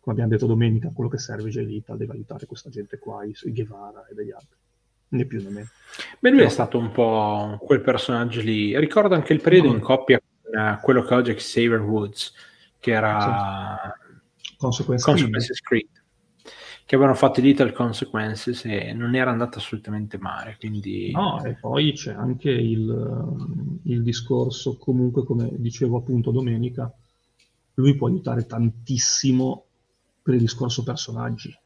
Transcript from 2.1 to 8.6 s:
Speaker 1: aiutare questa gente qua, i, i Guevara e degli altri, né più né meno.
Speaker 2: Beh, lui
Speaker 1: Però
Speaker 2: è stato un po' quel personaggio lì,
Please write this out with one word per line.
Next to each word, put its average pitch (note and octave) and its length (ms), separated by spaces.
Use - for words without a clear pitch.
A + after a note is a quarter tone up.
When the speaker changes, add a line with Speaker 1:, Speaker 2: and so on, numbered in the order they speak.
Speaker 1:
aiutare - 340
questa - 240
gente G#2 300
qua, G#2 240
i, G#2 100
i A#2 100
Guevara G#2 540
e - 60
degli G2+ 180
altri, - 260
né B2+ 160
più A2+ 180
né G2 80
meno. G#2 180
Speaker 2:
Beh, B3 100
lui C#4 100
Speaker 1:
Però C#3 100
Speaker 2:
è - 20
stato - 260
un A#2 140
po' G#2+ 720
quel - 180
personaggio A#2+ 640
lì, G#2+ 360